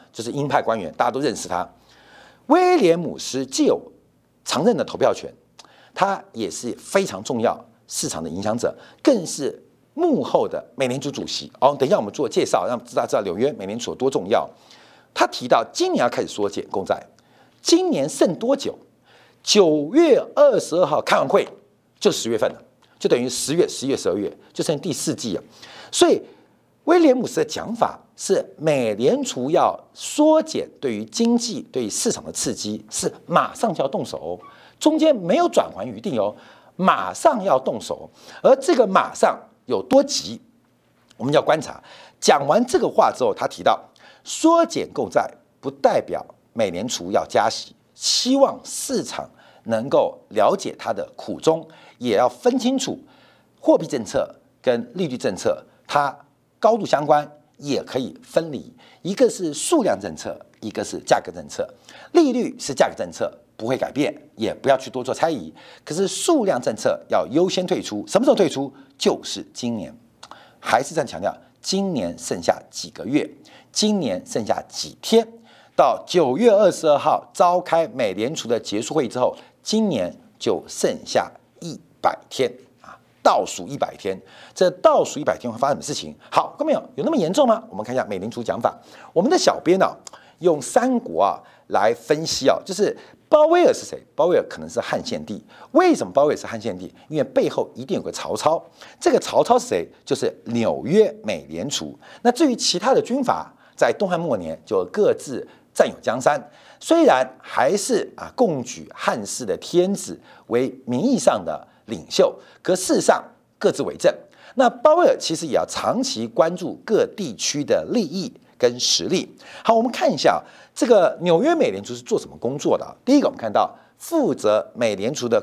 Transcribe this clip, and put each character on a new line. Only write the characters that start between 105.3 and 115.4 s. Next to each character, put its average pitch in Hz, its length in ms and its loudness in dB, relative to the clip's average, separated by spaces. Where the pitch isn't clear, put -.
占 160 140 4
有 - 140 -10
江 120 180 -2
山， 147 180 2
虽 330 260 4
然 131 200 6
还 147 360 0
是 202 400 -4
啊 - 180 -14
共 165 280 0
举 - 300 -14
汉 127 320 -2
室 - 200 -8
的 90 120 -2
天 185 380 0
子 - 240 -10
为 123 380 -2
名 123 140 -2
义 233 180 2
上 135 260 2
的 78 220 -8
领 92 240 -10
袖， - 280 2
可 180 140 0
事 247 200 0
实 175 60 2
上 - 220 2
各 185 140 2
自 139 120 -6
为 78 120 -6
政。 - 180 2
那 240 140 4
鲍 302 260 4
威 349 120 6
尔 127 100 4
其 - 160 -6
实 160 140 -6